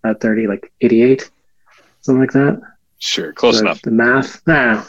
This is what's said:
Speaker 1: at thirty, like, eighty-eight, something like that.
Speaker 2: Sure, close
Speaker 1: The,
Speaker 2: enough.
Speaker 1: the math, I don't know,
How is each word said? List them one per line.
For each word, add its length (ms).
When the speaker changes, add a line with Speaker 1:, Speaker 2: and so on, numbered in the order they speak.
Speaker 1:
at 180
thirty, 260
like, 240
eighty-eight, 480
something 200
like 120
that. 280
Speaker 2:
Sure, 300
close 260
Speaker 1:
The, 60
Speaker 2:
enough. 160
Speaker 1:
the 100
math, 560
I 60
don't 220
know, 140